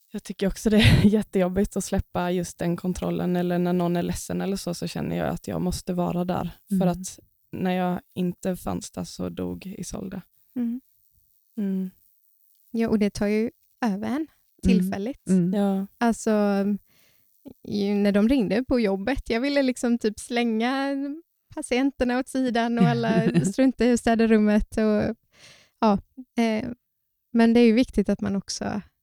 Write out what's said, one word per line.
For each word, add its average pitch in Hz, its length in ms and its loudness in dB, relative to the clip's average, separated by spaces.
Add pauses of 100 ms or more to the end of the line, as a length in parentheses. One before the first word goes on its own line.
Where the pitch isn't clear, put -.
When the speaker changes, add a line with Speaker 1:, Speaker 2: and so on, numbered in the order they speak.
(120)
Speaker 1:
Jag 214 120 -10
tycker 190 240 -4
också - 220 -2
det 208 80 6
är - 280 8
<laughs> - 0 -
jättejobbigt 202 720 0
att 196 60 -2
släppa 180 480 -4
just 180 260 -4
den 170 200 -2
kontrollen. 175 580 -4
Eller 175 240 0
när 180 140 0
någon 175 220 0
är 175 80 -2
ledsen 180 380 -6
eller 190 160 -4
så, 175 160 -6
så 170 140 -8
känner 165 280 -6
jag 170 120 -2
att 170 200 -6
jag - 140 -4
måste 180 320 -4
vara 175 320 -2
där. 175 240 -4 (180)
För 196 80 -4
Speaker 2:
Mm. 175 140 2
Speaker 1:
att 180 300 -8 (320)
när 180 200 -4
jag 180 280 -2 (140)
inte 180 420 -4
fanns - 360 -8
där 180 120 -10
så - 260 -8
dog 175 360 -8
Isolde. 190 560 -12 (340)
Speaker 3:
Mm. 240 260 -4 (760)
Speaker 1:
Mm. 190 320 -2 (840)
Speaker 3:
Ja, 226 180 -2
och 214 100 2
det 202 100 2
tar 202 180 -2
ju 214 240 0 (340)
över 208 220 -2
en 226 80 -4
Speaker 2:
Mm. 302 120 -4 (360)
Speaker 3:
tillfälligt. 196 640 0
Speaker 2:
Mm. 185 260 2
Speaker 1:
Ja. 196 340 0 (100)
Speaker 3:
Alltså, 226 340 0 (1400)
ju, 202 280 -2
när 202 160 2
de 208 180 4
ringde 226 340 2
på 262 160 0
jobbet, 202 500 -2
jag 226 120 0
ville 285 220 0
liksom 240 340 0
typ 220 220 -4
slänga 240 760 -2 (600)
patienterna 254 640 -2
åt 277 80 -4
sidan 233 520 0
och 180 60 6
alla 226 360 2
Speaker 2:
<laughs> - 240 2
Speaker 3:
strunta 240 400 2
i 247 80 4
att 233 60 2
städa 226 280 2
rummet. 214 500 4
Och, 214 380 0 (640)
ja, 214 140 4 (500)
eh, 226 260 -2 (600)
men 233 220 6
det 240 60 6
är 240 60 8
ju 220 80 8
viktigt 226 360 2
att 202 120 -2
man 202 140 -2
också 202 460 -6 (220)